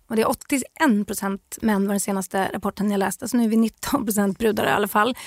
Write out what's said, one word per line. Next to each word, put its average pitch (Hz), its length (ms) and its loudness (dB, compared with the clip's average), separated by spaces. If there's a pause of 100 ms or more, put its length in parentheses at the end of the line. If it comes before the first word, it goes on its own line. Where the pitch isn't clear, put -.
Och - 80 -6
det 220 60 4
är - 80 2
åttioen 254 760 0
procent 196 560 -6
män 202 260 2
var 202 60 -2
den 202 60 0
senaste 190 540 -2
rapporten 202 380 -2
jag 202 60 0
läste, 196 300 -2
så 247 100 0
nu 233 60 4
är 220 40 2
vi 220 100 2
nitton 226 480 0
procent 202 320 0
brudar 214 300 0
i - 40 2
alla 202 160 2
fall. 214 400 0